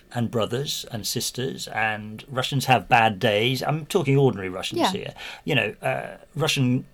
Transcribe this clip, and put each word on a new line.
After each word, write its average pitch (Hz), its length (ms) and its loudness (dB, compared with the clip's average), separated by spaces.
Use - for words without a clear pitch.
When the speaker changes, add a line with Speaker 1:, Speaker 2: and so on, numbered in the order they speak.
Speaker 1:
and 117 180 0
brothers 120 580 -2
and 104 160 -8
sisters, - 640 -4
and 107 600 -4
Russians 127 360 -2
have 117 220 0
bad 113 320 4
days. 117 420 2
I'm 147 240 -2
talking 139 320 4
ordinary 104 300 4
Russians 92 340 -4
Speaker 2:
Yeah. 214 100 2
Speaker 1:
here. - 220 -8
You 151 120 0
know, 107 260 2
uh, 131 360 -4
Russian 139 600 0